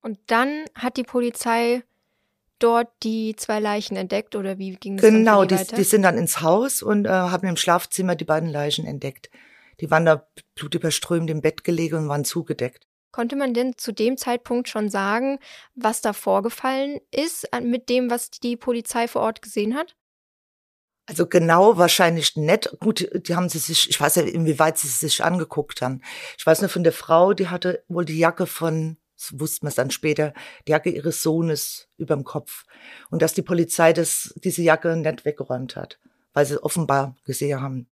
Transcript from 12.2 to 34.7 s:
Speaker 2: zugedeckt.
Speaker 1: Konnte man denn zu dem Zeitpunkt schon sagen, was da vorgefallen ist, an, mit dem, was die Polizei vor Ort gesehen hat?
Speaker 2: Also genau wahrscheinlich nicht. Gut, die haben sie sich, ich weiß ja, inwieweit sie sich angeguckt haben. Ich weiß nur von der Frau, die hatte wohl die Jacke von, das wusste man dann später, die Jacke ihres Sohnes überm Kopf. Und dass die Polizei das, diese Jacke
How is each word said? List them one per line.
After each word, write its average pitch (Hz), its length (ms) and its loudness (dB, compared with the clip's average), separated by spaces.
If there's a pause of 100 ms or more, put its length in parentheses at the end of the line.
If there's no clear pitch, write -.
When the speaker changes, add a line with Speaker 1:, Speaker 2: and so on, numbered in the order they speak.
Speaker 2:
zugedeckt. - 600 -6 (260)
Speaker 1:
Konnte 240 240 -4
man 269 180 -2
denn 247 240 -2
zu - 140 -8
dem 233 260 0
Zeitpunkt 240 500 -4
schon 214 220 -4
sagen, 214 480 -2 (380)
was 226 260 -2
da 208 120 0
vorgefallen 247 840 -2 (120)
ist, - 420 -4
an, 240 160 -2
mit 240 180 -2
dem, 247 220 2
was 240 220 -4
die 240 260 -4
Polizei 233 500 -2
vor 240 140 -2
Ort 220 220 -2
gesehen 214 320 -2
hat? 320 200 -6 (1120)
Speaker 2:
Also 165 220 -2
genau 180 500 6
wahrscheinlich 165 600 4
nicht. 165 420 0
Gut, - 340 -2
die 175 220 -4
haben 175 140 0
sie 160 100 -4
sich, - 280 0
ich - 140 -2
weiß 151 140 2
ja, 175 80 4
inwieweit 160 560 2
sie 147 80 -4
sich 143 360 -2
angeguckt - 600 -2
haben. 131 180 -4 (380)
Ich - 80 -6
weiß 160 140 6
nur 147 80 0
von 175 140 -2
der 160 80 6
Frau, 180 420 4
die 185 160 -2
hatte 180 380 -4
wohl 175 160 -4
die 156 140 -4
Jacke 165 300 2
von, 160 500 -4 (180)
das - 240 -14
wusste 156 280 -6
man 143 80 -6
dann 131 160 0
später, 151 420 0 (340)
die 156 40 0
Jacke 156 180 2
ihres 156 320 -4
Sohnes 160 760 -2
überm 147 260 -2
Kopf. - 420 -10 (460)
Und 165 100 0
dass 160 140 2
die 180 80 -2
Polizei 170 500 2
das, - 440 -2
diese 175 260 -4
Jacke 165 320 4